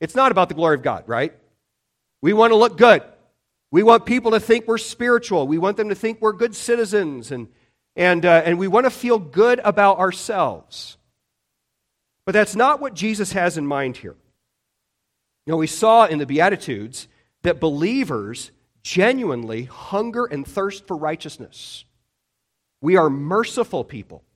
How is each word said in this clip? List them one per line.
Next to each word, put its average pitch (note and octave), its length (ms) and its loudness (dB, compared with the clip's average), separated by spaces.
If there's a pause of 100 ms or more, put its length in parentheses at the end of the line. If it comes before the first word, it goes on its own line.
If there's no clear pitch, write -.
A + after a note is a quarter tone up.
it's D#3+ 140 -8
not B3+ 180 2
about F#3 160 2
the E3 60 -12
glory D#3 200 2
of B2+ 80 -4
God, A2 240 -4
right? A#2 280 -4 (880)
We E3 100 2
want A3+ 200 4
to A3 40 6
look A3 220 2
good. G#3+ 240 8 (680)
We E3+ 120 4
want A3+ 240 6
people A#3+ 240 0
to A3 100 2
think A3+ 260 0
we're A3+ 120 -2
spiritual. A#3 680 -2
We D#3 120 -2
want G3 180 -2
them G#3+ 140 -4
to G3 40 -2
think A3 260 -6
we're G#3+ 120 0
good G#3+ 240 -4
citizens, F#3+ 760 -4
and, A#2+ 180 -10 (480)
and, F3 280 2
uh, E3+ 220 6
and E3+ 120 0
we F#3+ 80 -2
want A3 200 2
to B3 40 2
feel A#3+ 280 -2
good G#3+ 440 2
about G3 360 2
ourselves. F3+ 1000 -4 (1300)
But F#3+ 80 -4
that's G3+ 240 0
not C#4 240 2
what C4+ 140 -8
Jesus G3+ 380 -4
has F3 260 -2
in D3 80 -4
mind C#3 320 -4
here. - 180 -18 (1300)
You D3+ 60 -4
know, E3 60 -2
we D#3+ 80 0
saw A3 400 4
in D#3+ 120 -4
the C#3+ 80 -4
Beatitudes C#3 840 -2 (340)
that - 160 -2
believers D#3 920 -4 (320)
genuinely C#3 800 -2
hunger A3+ 640 -6
and C#3 200 -10
thirst G3 400 -8
for F3+ 100 -8
righteousness. - 880 -12 (960)
We E3+ 160 2
are D#3+ 140 4
merciful F3 720 -4
people. G2+ 400 -16 (140)